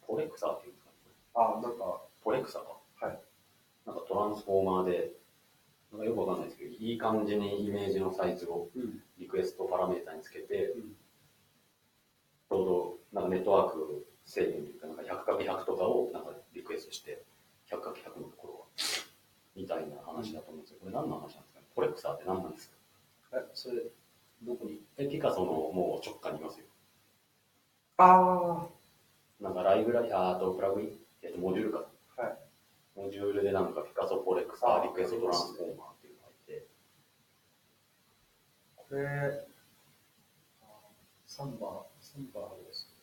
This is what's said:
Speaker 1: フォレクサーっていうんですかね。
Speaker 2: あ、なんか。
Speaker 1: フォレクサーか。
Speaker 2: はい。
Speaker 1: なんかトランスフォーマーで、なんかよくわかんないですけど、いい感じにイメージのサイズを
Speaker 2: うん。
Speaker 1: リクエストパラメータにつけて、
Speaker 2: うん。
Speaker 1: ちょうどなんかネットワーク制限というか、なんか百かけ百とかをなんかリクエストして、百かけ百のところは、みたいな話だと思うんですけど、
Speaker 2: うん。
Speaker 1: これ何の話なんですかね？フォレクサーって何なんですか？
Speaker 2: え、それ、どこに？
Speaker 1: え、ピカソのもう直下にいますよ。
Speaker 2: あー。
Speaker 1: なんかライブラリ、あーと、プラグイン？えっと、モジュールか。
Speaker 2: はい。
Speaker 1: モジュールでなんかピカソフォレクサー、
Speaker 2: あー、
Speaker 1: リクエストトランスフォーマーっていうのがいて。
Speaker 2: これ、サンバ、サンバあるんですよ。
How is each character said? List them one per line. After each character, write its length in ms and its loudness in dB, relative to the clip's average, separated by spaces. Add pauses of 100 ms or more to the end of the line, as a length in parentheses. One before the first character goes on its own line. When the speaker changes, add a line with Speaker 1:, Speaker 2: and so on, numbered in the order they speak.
Speaker 1:
フ 60 -2
ォ 40 0
レ 100 -2
ク 120 -14
サ 80 -2
ー 80 0
っ 60 -12
て 60 -18
い 20 -16
う 40 -20
ん 20 -20
で 60 -20
す 40 -20
か 60 -20
ね。 40 -20 (400)
Speaker 2:
あ、 260 4
な 80 -4
ん 80 -6
か。 240 -4 (220)
Speaker 1:
フ 60 0
ォ 40 4
レ 80 2
ク 100 -8
サ 80 -8
ー 40 -12
か。 140 -14 (280)
Speaker 2:
は 60 -4
い。 80 -12 (680)
Speaker 1:
な 80 -10
ん 20 -8
か 120 -6
ト 80 -2
ラ 120 2
ン 100 -2
ス 60 -12
フ 160 6
ォ 20 6
ー 20 4
マ 200 4
ー 60 2
で、 220 0 (800)
な 60 -14
ん 40 -8
か 40 -4
よ 80 2
く 80 0
わ 60 2
か 80 0
ん 20 -6
な 60 -4
い 20 -6
で 80 -10
す 40 -18
け 80 -12
ど、 60 -12
い 220 -4
い 40 -2
感 280 2
じ 120 2
に 280 0
イ 40 0
メ 180 0
ー 40 0
ジ 80 2
の 140 0
サ 140 0
イ 100 -2
ズ 100 -8
を 280 -4
Speaker 2:
う 40 -6
ん。 240 -8 (160)
Speaker 1:
リ 80 -12
ク 100 -2
エ 60 2
ス 140 -4
ト 80 -4
パ 120 0
ラ 100 2
メ 100 0
ー 80 -8
タ 100 -12
に 60 -12
つ 80 -18
け 100 -14
て、 300 -2
Speaker 2:
う 100 -6
ん。 160 -14 (1500)
Speaker 1:
ち 40 0
ょ 100 4
う 20 4 (480)
ど 80 -2
な 60 0
ん 20 0
か 60 2
ネ 60 2
ッ 20 -4
ト 80 4
ワ 180 8
ー 20 -4
ク 340 -6 (200)
制 260 0
限 120 -6
と 80 -12
い 60 -18
う 20 -18
か、 80 -12
な 60 -10
ん 20 -12
か 80 -10
百 220 -8
か 120 2
け 80 -2
百 200 -4
と 100 0
か 120 0
を 240 4
な 100 -8
ん 20 -12
か 80 -12 (220)
リ 100 -14
ク 100 -8
エ 60 -6
ス 80 -14
ト 60 -16
し 60 -12
て、 240 -14 (420)
百 180 -8
か 100 -10
け 100 -14
百 160 -16
の 80 -12
と 100 -20
こ 100 -18
ろ 80 -14
は、 100 -18 (880)
み 100 -8
た 140 -4
い 100 -6
な 60 -12 (100)
話 280 -10
だ 80 -10
と 100 -18
思 60 -16
う 20 -14
ん 20 -18
で 60 -20
す 60 -20
け 60 -20
ど、 60 -20
Speaker 2:
う 40 -12
ん。 20 -10
Speaker 1:
こ 60 -6
れ 40 -4
何 80 -4
の 60 -4
話 60 -10
な 40 -14
ん 20 -16
で 60 -18 (160)
す 40 -20
か 60 -20
ね？ 140 -20
フ 80 0
ォ 20 4
レ 80 2
ク 80 -10
サ 100 -6
ー 60 -4
っ 40 -12
て 60 -14
何 180 -2
な 60 -8
ん 20 -10
で 80 -14
す 100 -20 (640)
か？ 60 -2
Speaker 2:
え、 160 -4
そ 180 -10
れ、 100 -2 (600)
ど 120 -4
こ 100 -10
に？ 160 -10 (160)
Speaker 1:
え、 100 0
ピ 120 -2
カ 140 2
ソ 120 2
の 60 -2 (220)
も 300 0
う 20 -10
直 100 -8
下 160 -8
に 80 -8
い 20 -10
ま 100 -10
す 80 -16
よ。 60 -20 (1300)
Speaker 2:
あ 680 10 (720)
ー。 40 -12
Speaker 1:
な 60 -4
ん 40 -4
か 100 -2
ラ 140 8
イ 60 4
ブ 80 4
ラ 100 4
リ、 120 0
あ 200 4
ー 60 -2
と、 140 2
プ 80 -2
ラ 100 2
グ 100 0
イ 40 -4
ン？ 140 -10 (240)
え 40 -10
っ 60 -10
と、 60 -8
モ 140 0
ジ 60 0
ュ 40 0
ー 40 0
ル 60 0
か。 120 -4 (320)
Speaker 2:
は 100 -2
い。 100 -6 (560)
Speaker 1:
モ 160 -8
ジ 100 -10
ュ 100 0
ー 20 0
ル 120 2
で 100 4
な 80 4
ん 120 0
か 100 -4
ピ 100 -14
カ 140 0
ソ 140 0
フ 100 0
ォ 40 4
レ 80 2
ク 140 -8
サ 100 4
ー、 80 8
Speaker 2:
あ 80 4
ー、 60 0
Speaker 1:
リ 40 -8
ク 80 -2
エ 40 2
ス 80 -2
ト 80 -2
ト 60 0
ラ 40 2
ン 80 2
ス 140 -6
フ 100 -8
ォ 100 -6
ー 40 -12
マ 80 -18
ー 60 -20
っ 100 -20
て 60 -20
い 40 -20
う 40 -20
の 80 -20
が 60 -20
い 40 -20 (120)
て。 220 -12 (2000)
Speaker 2:
こ 200 -12
れ、 520 -2 (1800)
サ 200 -14
ン 120 -8
バ、 280 -8 (160)
サ 180 -20
ン 140 -10
バ 80 -8
あ 140 -12
る 80 -18
ん 20 -18
で 80 -20
す 100 -12
よ。 60 -20 (140)